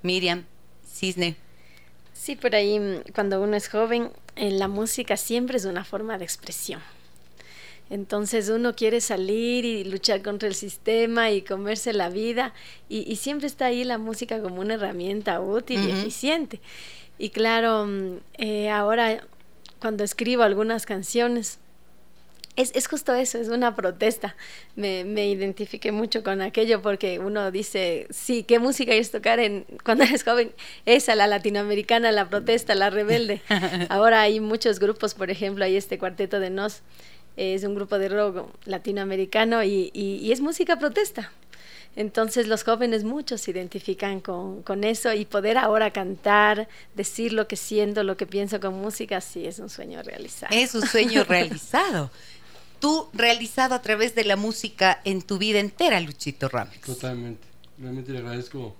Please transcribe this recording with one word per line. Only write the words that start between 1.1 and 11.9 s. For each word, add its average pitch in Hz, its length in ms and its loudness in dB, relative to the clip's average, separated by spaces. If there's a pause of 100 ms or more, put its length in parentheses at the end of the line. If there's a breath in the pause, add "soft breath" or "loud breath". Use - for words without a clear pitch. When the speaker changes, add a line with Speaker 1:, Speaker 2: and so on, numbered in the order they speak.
Speaker 2:
Sí, - 220 -10
por 247 180 0
ahí, 208 260 4
mm, 196 360 -4
cuando 196 260 0
uno 208 140 2
es 208 120 -2
joven, 226 440 0 (240)
eh, 202 160 -2
la 190 160 0
música 214 500 -2
siempre 247 400 -2
es 190 80 0
una 185 180 -4
forma 214 360 -6
de 175 60 -8
expresión. - 560 -10 (1080 loud breath)
Entonces 208 600 -2
uno 233 260 2
quiere 226 260 2
salir 226 640 0
y 220 180 -2
luchar 190 380 -2
contra 208 260 -4
el 196 60 -2
sistema 226 760 0
y 196 100 2
comerse 202 500 -4